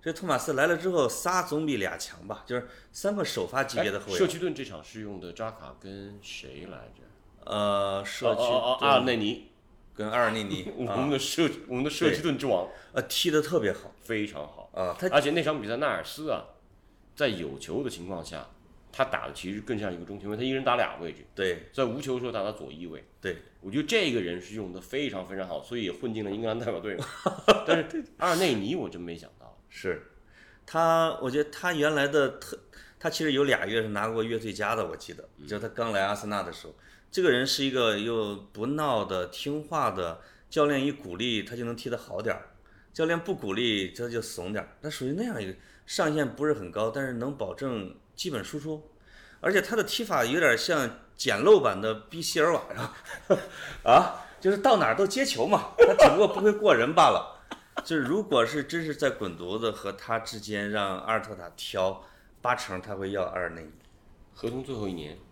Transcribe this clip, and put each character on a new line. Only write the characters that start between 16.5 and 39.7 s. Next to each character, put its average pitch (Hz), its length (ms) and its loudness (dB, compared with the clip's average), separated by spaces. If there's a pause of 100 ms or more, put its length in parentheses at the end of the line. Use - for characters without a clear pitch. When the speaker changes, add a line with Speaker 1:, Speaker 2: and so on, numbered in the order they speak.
Speaker 2:
在 143 140 0
有 82 280 -6
球 90 240 -6
的 - 80 -4
情 85 160 -12
况 90 180 -8
下， 76 220 -12 (460)
他 135 140 0
打 - 200 -4
的 69 80 -8
其 90 200 -6
实 104 80 -8
更 110 180 -4
像 101 120 -4
一 87 60 -8
个 85 60 -10
中 101 160 -12
前 98 100 -10
卫， 107 60 -4
他 113 80 -4
一 131 60 0
人 135 160 -2
打 123 100 4
俩 104 260 0
位 82 120 -8
置。 - 200 -18
Speaker 1:
对。 90 400 -2
Speaker 2:
在 135 120 0
无 120 160 -4
球 135 140 -4
的 123 40 -2
时 123 60 -6
候 120 60 -6
打 104 120 -4
到 104 80 -4
左 78 180 -10
翼 78 180 -12
位。 76 180 -12 (160)
Speaker 1:
对。 90 160 -4 (240)
Speaker 2:
我 95 100 -10
觉 139 100 0
得 151 60 -4
这 190 240 2
个 117 80 2
人 87 200 -4
是 101 160 -16
用 95 180 -8
得 92 80 -12
非 139 280 -4
常 95 160 -8
非 92 100 -12
常 95 120 -6
好， 80 160 -8
所 120 140 -8
以 110 80 -2
也 90 80 -2
混 117 200 -6
进 110 120 -4
了 101 40 -4
英 104 120 -4
格 113 60 -2
兰 110 120 -2
代 101 60 -6
表 95 160 -4
队 101 160 -6
嘛。 - 80 -6 (280)
Speaker 1:
<laughs> - 320 4
Speaker 2:
但 165 120 2
是 240 280 -4 (120)
阿 175 140 0
尔 165 40 2
内 170 180 4
尼 107 220 -2
我 123 140 -4
真 87 120 -12
没 85 160 -10
想 - 120 -18 (100)
到。 60 60 -20 (320)
Speaker 1:
是， 90 240 -4 (640)
他， 165 560 2
我 127 80 -2
觉 143 140 2
得 151 60 -4
他 175 240 -2
原 151 200 4
来 143 140 2
的 139 220 4 (100)
特-， - 180 -12 (400)
他 165 120 -2
其 160 160 -2
实 147 80 2
有 135 100 4
俩 123 220 2
月 110 160 0
是 110 80 -2
拿 104 180 -2
过 113 160 0
月 113 160 -2
最 110 140 -6
佳 104 200 -2
的， 107 140 -2
我 80 80 -8
记 - 180 -14
得， - 140 -18 (100)
Speaker 2:
嗯。 71 80 -18
Speaker 1:
就 104 140 -6
他 151 80 -8
刚 117 240 -4
来 98 140 2
阿 101 100 0
森 104 140 -8
纳 104 120 -2
的 85 120 -8
时 - 120 -16
候。 78 80 -16 (380)
这 185 100 0
个 180 80 6
人 127 160 6
是 135 160 0
一 135 80 2
个 120 300 2
又 107 380 -2 (160)
不 104 140 -6
闹 143 360 0
的、 90 240 -2
听 147 340 -6
话 147 300 0